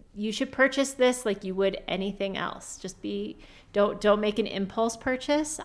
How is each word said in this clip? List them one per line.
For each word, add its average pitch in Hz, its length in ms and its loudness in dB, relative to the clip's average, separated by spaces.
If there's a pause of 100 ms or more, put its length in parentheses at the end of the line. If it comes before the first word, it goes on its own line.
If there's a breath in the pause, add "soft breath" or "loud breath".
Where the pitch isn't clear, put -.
(160)
you 208 160 -2
should 262 180 -2
purchase 269 440 2
this 247 300 2
like 202 200 -2
you 185 100 -4
would 196 320 2
anything 196 500 -2
else. - 400 -6
Just 185 240 -12
be, 202 380 -6 (340 loud breath)
don't, 202 280 2
don't 208 200 6
make 208 180 0
an 208 80 2
impulse 226 500 -2
purchase 294 680 -2